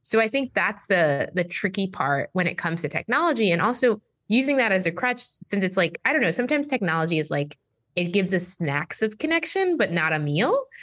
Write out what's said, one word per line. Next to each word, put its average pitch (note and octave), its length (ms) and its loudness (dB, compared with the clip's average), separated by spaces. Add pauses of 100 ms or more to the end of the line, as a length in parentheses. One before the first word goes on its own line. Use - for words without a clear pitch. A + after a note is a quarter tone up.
So - 180 2
I A3 80 2
think C4 260 -2
that's G3 320 -2
the, D3+ 480 2
the F3+ 100 0
tricky F#3+ 440 -4
part C#3+ 440 0
when F3+ 140 0
it - 100 -4
comes E3 260 -4
to C#3+ 60 -2
technology, A#3 600 0
and E3+ 100 2
also A#3 400 2 (280)
using C4+ 280 4
that A3+ 160 2
as F#3+ 140 2
a E3 60 0
crutch, B3 300 -2
since - 420 -4
it's F#3 120 -2
like, F3 280 0
I C#4 80 0
don't D4+ 100 2
know, E3+ 100 2
sometimes C#4+ 360 0
technology E3 500 0
is D3+ 120 -2
like, D3 260 -4 (400)
it F3 160 -2
gives F#3+ 220 0
us F3+ 120 0
snacks D3 560 -4
of G#3+ 160 -2
connection, E4+ 600 0
but G#3+ 120 2
not D#3+ 220 0
a D#3 60 0
meal. G#3 460 0 (180)